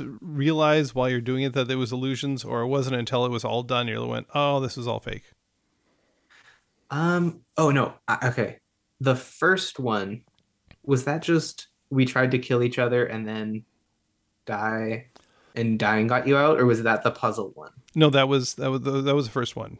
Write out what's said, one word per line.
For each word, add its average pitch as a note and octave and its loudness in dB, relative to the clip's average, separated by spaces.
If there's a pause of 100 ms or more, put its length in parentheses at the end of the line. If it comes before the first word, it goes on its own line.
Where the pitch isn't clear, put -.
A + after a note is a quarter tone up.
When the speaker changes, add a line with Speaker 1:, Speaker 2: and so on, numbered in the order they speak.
(220)
Speaker 1:
realize D3+ 2
while B2+ 0
you're B2 0
doing B2+ -2
it C3+ -2
that C3 0
there C3 -2
was A#2+ -2
illusions, C3 -4
or A#2 -4
it A#2+ -2
wasn't C3 0
until A#2+ 0
it B2 -2
was A#2 -4
all A#2+ -2
done A#2+ -2
you A2+ -4
went, A#2+ -6
"Oh, C#3+ 2
this C3 -4
is A#2+ -8
all A2+ -4
fake"? G#2 -10 (1700)
Speaker 2:
Um. E3+ 0 (160)
Oh D#3 4
no. C#3 0 (120)
I, A#2 -2
okay. A2 -2 (400)
The C3 2
first F3+ -2
one, G#2+ -4 (640)
was C3+ 0
that D#3 -4
just - -2 (200)
we C3 2
tried B2+ 2
to B2+ 2
kill B2+ 0
each A#2+ 0
other B2 2
and A2 -6
then G#2+ -6 (800)
die, A2 -4 (480)
and A2+ 0
dying G#2+ 2
got B2 2
you C#3 6
out, D3 4
or B2+ 6
was A2+ 4
that A2 2
the A#2+ 4
puzzle A2 -4
one? D2+ -18 (240)
Speaker 1:
No, D#3 8
that C3+ 4
was, C3+ 2
that C3+ -4
was C3 -2
the, C3+ -2
that C#3 2
was C#3+ 2
the A2 -10
first A#2+ -4
one. A2 -12